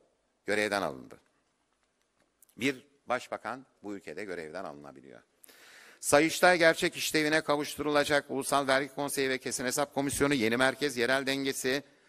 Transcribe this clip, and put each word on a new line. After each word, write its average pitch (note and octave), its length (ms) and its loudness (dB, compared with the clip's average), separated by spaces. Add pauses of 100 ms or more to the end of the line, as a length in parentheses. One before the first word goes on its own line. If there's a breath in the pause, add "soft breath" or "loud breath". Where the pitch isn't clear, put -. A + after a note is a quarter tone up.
(460)
görevden G2+ 360 0
alındı. C2 380 -8 (1400)
Bir B2+ 300 -4 (180)
başbakan A#2+ 600 -6 (180)
bu G#2 120 -10
ülkede F#2 300 -12
görevden E2+ 380 -10
alınabiliyor. C#2 580 -18 (800 loud breath)
Sayıştay D#3+ 580 4
gerçek E3 380 4
işlevine D#3 460 0
kavuşturulacak. D3 880 0
Ulusal C3+ 380 0
Vergi C3+ 280 0
Konseyi C#3 340 -2
ve C3 80 0
Kesin B2+ 280 -6
Hesap C#3+ 280 -2
Komisyonu, C#3+ 400 0
yeni A#2 240 2
merkez, C3 400 0
yerel C3 280 0
dengesi, C3+ 580 -2 (260 soft breath)